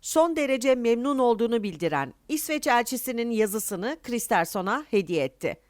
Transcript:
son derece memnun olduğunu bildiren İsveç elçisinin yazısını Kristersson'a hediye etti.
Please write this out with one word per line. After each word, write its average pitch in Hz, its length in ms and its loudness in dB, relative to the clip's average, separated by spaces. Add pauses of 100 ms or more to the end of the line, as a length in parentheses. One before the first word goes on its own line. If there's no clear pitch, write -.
son 320 360 2
derece 262 380 2
memnun 247 440 2
olduğunu 233 440 2
bildiren 156 520 -2 (140)
İsveç 302 380 -4
elçisinin 240 640 0
yazısını 214 720 -2
Kristersson'a 214 880 -2
hediye 170 340 0
etti. - 320 -4 (140)